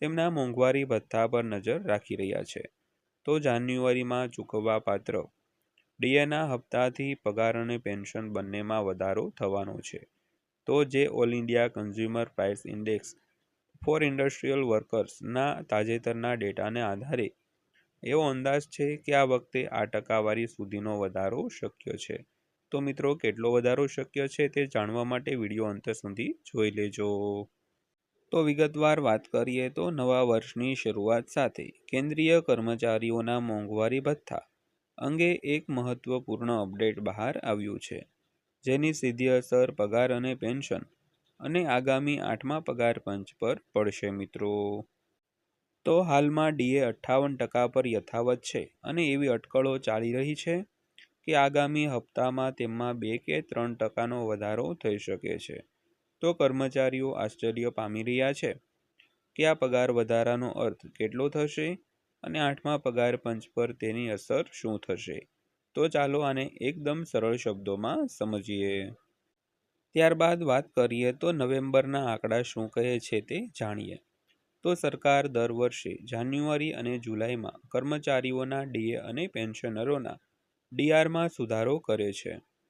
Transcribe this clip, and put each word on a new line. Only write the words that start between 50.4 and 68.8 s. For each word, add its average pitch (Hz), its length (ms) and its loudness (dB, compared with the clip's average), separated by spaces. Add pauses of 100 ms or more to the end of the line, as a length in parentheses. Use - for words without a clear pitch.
કે 156 100 0
આગામી 143 520 4
હપ્તામાં 127 680 -2
તેમાં 120 440 -4
બે 113 200 -2
કે 151 240 -2
ત્રણ 120 320 -4
ટકાનો 117 520 -2
વધારો 107 480 -2
થઈ 104 240 -2
શકે 95 400 -6
છે. - 260 -14 (560)
તો 170 120 2
કર્મચારીઓ 135 800 2
આશ્ચર્ય 113 600 -2
પામી 110 320 -6
રહ્યા 127 300 0
છે 143 220 -4 (840)
કે 156 100 4
આ 156 80 6
પગાર 127 360 2
વધારાનો 120 580 2
અર્થ - 380 -4
કેટલો 120 420 -2
થશે 151 500 -2 (440)
અને 160 160 -6
આઠમા 143 400 0
પગાર 123 380 2
પંચ 117 260 -6 (120)
પર 120 180 2
તેની 113 360 -4
અસર 113 440 0
શું 107 280 -4
થશે. - 480 -6 (460)
તો 151 140 2
ચાલો 143 320 2
આને 135 240 0 (160)
એકદમ 147 420 -2
સરળ 117 340 0
શબ્દોમાં 107 720 -2
સમજીએ. 101 840 -2 (1040)